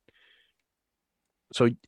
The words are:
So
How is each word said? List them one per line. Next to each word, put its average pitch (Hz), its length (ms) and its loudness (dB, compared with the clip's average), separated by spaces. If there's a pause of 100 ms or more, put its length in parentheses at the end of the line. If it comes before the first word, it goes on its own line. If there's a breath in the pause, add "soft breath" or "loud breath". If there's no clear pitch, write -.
(1500)
So 120 180 2 (180)